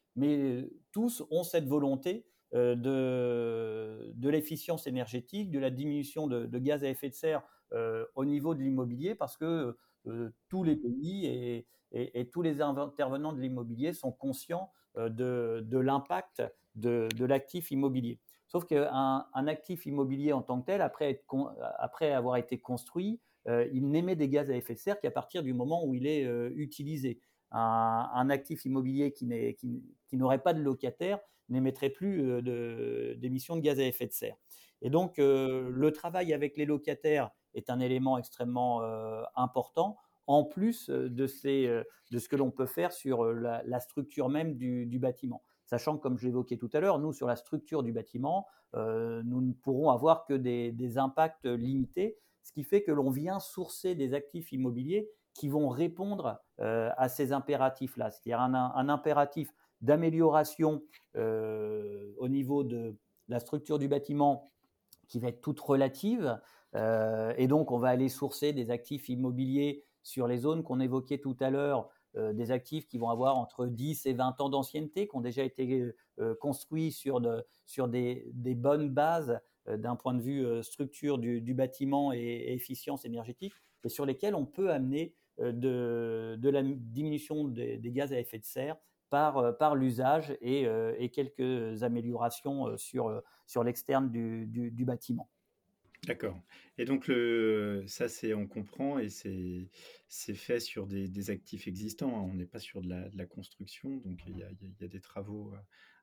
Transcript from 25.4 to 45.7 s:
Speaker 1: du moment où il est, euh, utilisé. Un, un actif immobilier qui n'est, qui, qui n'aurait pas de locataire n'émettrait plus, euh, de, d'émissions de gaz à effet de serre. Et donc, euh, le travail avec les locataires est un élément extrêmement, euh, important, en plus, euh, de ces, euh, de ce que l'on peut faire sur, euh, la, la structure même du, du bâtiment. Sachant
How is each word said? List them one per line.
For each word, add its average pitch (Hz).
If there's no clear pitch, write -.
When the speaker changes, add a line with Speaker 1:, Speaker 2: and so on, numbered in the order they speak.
Speaker 1:
du 131
moment 151
où 131
il 127
est, 147
euh, 120
utilisé. 143
Un, 113
un 127
actif 139
immobilier 135
qui 131
n'est, 117
qui, 120
qui 131
n'aurait 131
pas 175
de 156
locataire 143
n'émettrait 131
plus, 165
euh, 123
de, 117
d'émissions 127
de 165
gaz 143
à 131
effet 123
de -
serre. 110
Et 123
donc, 165
euh, 131
le 135
travail 170
avec 143
les 151
locataires 147
est 117
un 123
élément 131
extrêmement, 120
euh, 110
important, 131
en 143
plus, 196
euh, 131
de 123
ces, 135
euh, 117
de 120
ce -
que -
l'on 135
peut 131
faire 170
sur, 127
euh, 113
la, 117
la 120
structure 135
même 151
du, 123
du 123
bâtiment. 127
Sachant 147